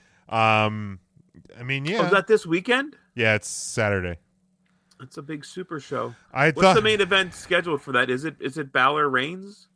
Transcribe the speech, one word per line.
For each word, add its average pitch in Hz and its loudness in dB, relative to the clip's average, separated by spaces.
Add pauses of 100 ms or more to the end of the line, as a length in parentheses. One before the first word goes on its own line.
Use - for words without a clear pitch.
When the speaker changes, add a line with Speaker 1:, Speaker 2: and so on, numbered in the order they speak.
(280)
Speaker 1:
Um, 107 0 (580)
I 117 -18
mean, 135 -6
yeah. 185 -2
Speaker 2:
Oh, - 2
is 175 -2
that 196 2
this 214 4
weekend? 247 -2 (180)
Speaker 1:
Yeah, 113 2
it's 107 -4
Saturday. 98 -2 (840)
Speaker 2:
It's 131 -20
a 156 -12
big 147 -12
super 180 -12
show. 120 -6 (180)
Speaker 1:
I 135 2
Speaker 2:
What's 156 0
Speaker 1:
thought 190 8
Speaker 2:
the 220 4
main 214 2
event 190 0
scheduled 175 -2
for 139 -8
that? 123 2
Is 127 -2
it, 156 -8
is 131 -6
it 143 -8
Balor 143 2
Reigns? 180 -6